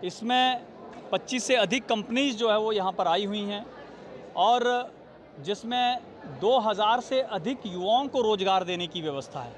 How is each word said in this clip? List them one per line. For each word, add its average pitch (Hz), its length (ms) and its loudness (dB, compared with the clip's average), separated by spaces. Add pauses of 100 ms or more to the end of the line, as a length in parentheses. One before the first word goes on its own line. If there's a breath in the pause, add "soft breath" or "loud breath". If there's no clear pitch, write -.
इसमें 247 680 0 (400)
पच्चीस 226 320 -2
से 254 120 4
अधिक 214 300 2
कंपनीज 233 500 0
जो 226 140 2
है 208 80 6
वो 214 140 0
यहाँ 190 200 0
पर 185 160 0
आई 180 160 2
हुई 208 160 -2
हैं 208 260 -6 (680)
और 247 560 4 (480)
जिसमें 240 580 0 (420)
दो 240 180 6
हज़ार 214 420 4
से 262 200 0
अधिक 220 460 -2
युवाओं 208 420 2
को 262 120 0
रोजगार 190 440 4
देने 175 220 -4
की 170 160 -8
व्यवस्था 143 380 -6
है। 120 180 -12